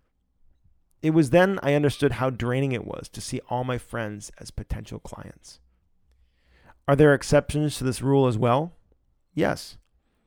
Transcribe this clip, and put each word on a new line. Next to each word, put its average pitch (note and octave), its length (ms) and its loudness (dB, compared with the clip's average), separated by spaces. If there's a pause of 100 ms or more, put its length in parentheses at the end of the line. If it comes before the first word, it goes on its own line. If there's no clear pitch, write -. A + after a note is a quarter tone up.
(1040)
It D#3 80 0
was D#3 200 2
then F#3 320 4
I C#3+ 120 2
understood C#3+ 380 0
how B2+ 180 -2
draining B2+ 420 -2
it G#2 120 -6
was - 260 -12
to A2 100 -16
see C3 280 -10
all B2 140 -4
my B2+ 160 -6
friends G#2+ 600 -10
as - 120 -18
potential - 480 -10
clients. - 600 -20 (1300)
Are C#3+ 80 4
there D3 180 8
exceptions D3 640 0
to B2+ 60 -6
this B2 180 -4
rule C3+ 240 4
as A#2+ 100 0
well? B2+ 380 0 (580)
Yes. - 460 -6 (480)